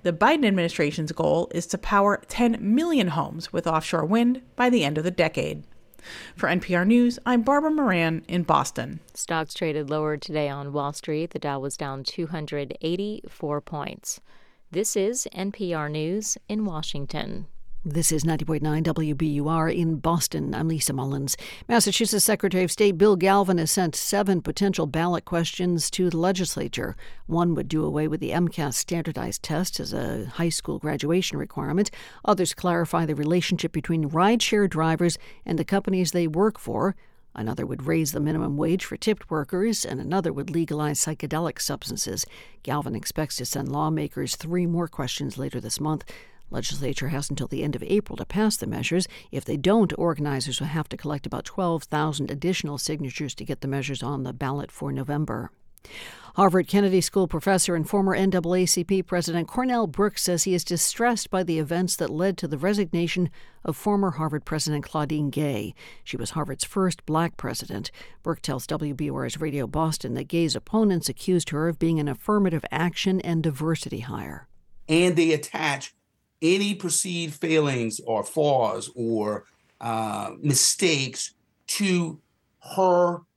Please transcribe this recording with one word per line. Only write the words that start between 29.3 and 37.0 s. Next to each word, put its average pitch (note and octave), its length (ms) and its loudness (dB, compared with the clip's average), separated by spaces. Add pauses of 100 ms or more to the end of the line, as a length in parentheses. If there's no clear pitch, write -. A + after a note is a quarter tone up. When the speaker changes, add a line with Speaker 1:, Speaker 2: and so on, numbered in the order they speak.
Speaker 3:
test E3 360 -2
as - 140 -6
a B2 320 -4
high E3 240 -2
school D3+ 300 -4
graduation D3+ 580 0
requirement. D3 540 0 (340)
Others G3 300 2
clarify E3+ 500 2
the D#3 80 0
relationship D#3+ 580 0
between D#3+ 380 0
rideshare G3+ 580 4
drivers D#3+ 520 2 (260)
and E3 140 0
the E3 40 0
companies F#3+ 480 2
they F3 140 2
work F#3 320 2
for. A#2 380 -2 (400)